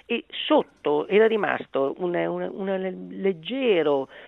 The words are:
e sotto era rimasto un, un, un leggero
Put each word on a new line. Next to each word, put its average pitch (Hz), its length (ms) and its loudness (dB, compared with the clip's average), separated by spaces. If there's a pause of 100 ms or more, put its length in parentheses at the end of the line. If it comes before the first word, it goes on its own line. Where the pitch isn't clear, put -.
e 233 220 -4
sotto - 800 0
era 214 180 6
rimasto 139 720 0
un, 175 160 -2
un, 175 400 -2
un 190 540 -6 (120)
leggero 170 880 0 (200)